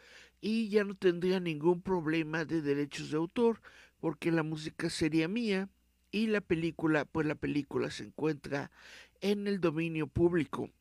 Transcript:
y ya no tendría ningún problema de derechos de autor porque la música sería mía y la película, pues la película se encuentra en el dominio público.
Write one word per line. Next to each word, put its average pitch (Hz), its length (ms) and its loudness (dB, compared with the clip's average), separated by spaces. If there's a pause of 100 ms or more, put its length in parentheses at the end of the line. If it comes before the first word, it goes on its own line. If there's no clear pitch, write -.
(420)
y 220 280 0
ya 208 160 4
no 202 100 -6
tendría 185 460 2
ningún 170 400 2
problema 160 640 -2
de 156 160 0
derechos 143 500 -2
de 151 60 0
autor 226 440 0 (380)
porque 165 320 -2
la 165 120 2
música 156 460 -6
sería 160 380 2
mía 196 400 -2 (440)
y 220 160 0
la 208 120 2
película, 160 640 0
pues 156 240 -2
la 151 80 -2
película 139 560 -2
se - 120 -10
encuentra 139 680 -4 (480)
en 202 280 -2
el 202 120 0
dominio 160 480 0
público. 170 600 0 (120)